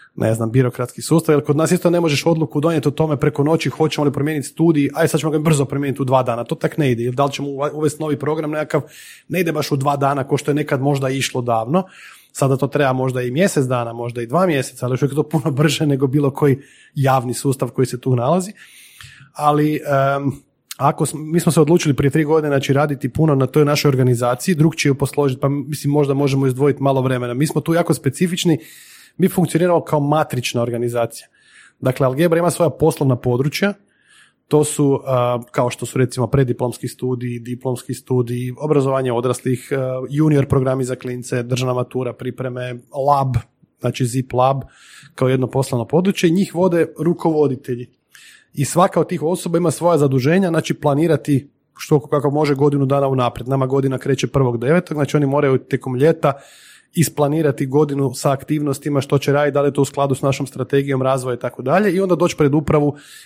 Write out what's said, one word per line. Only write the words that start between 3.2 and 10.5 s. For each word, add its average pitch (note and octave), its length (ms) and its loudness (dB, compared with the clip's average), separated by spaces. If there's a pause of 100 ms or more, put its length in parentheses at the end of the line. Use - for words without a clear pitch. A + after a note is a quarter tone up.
noći D#3+ 260 0
hoćemo D3+ 340 -2
li C#3 80 2
promijeniti C#3 360 -4
studij, D3+ 460 2
aj D#3+ 140 2
sad D#3 120 0
ćemo D3+ 120 -2
ga D#3 60 2
brzo D3+ 260 2
promijeniti C#3 380 -4
u - 20 -4
dva C3 180 4
dana, A#2 220 -2
to D#3+ 100 -4
tak - 240 -4
ne C#3 140 2
ide, A#2 100 -2
ili B2 120 -4
da C#3 100 2
li C#3 80 -2
ćemo C#3+ 160 -6
uva-, C#3 240 -4
uvesti D3+ 300 -2
novi D3+ 160 -4
program D3+ 320 -4
nekakav, D3+ 320 -2 (460)
ne F3 120 -2
ide E3+ 120 0
baš D3+ 200 -4
u D3 40 2
dva C#3+ 200 0
dana, C#3 280 0
ko C#3 120 -2
što - 140 -2